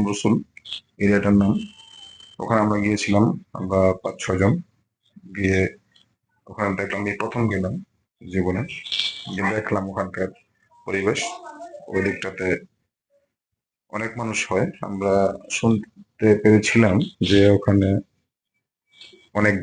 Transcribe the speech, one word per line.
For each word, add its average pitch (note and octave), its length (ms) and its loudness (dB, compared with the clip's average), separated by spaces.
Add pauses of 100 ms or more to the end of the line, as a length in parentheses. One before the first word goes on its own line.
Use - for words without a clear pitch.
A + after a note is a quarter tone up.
রসুল G#2 240 2 (720)
এরিয়াটার G2+ 380 4
নাম। G2+ 120 2 (880)
ওখানে A2 240 0
আমরা G#2 180 2
গিয়েছিলাম, G2+ 400 2 (340)
আমরা F#2+ 220 0 (220)
পাঁচ F#2+ 220 -6
ছয় F#2+ 180 -2
জন G2 120 4 (840)
গিয়ে F#2+ 240 0 (880)
ওখানে G2+ 200 -4 (100)
দেখলাম, G2 300 -6
এই G2+ 120 -6
প্রথম A2 220 -4 (100)
গেলাম F#2+ 200 -4 (480)
জীবনে, F#2 400 -4 (720)
গিয়ে F#2+ 240 -4
দেখলাম G#2 340 -2
ওখানকার F#2 380 -6 (580)
পরিবেশ। F#2+ 320 -2 (720)
ওই F#2+ 160 -2
দিকটাতে F#2 400 -6 (1400)
অনেক G#2+ 280 -6
মানুষ A2 200 -6 (100)
হয়, F#2+ 180 0 (200)
আমরা G2 260 -2 (440)
শুনতে - 720 0 (140)
পেরেছিলাম G#2+ 540 4 (340)
যে G2 120 6 (160)
ওখানে G2 320 2 (1500)
অনেক G#2 240 4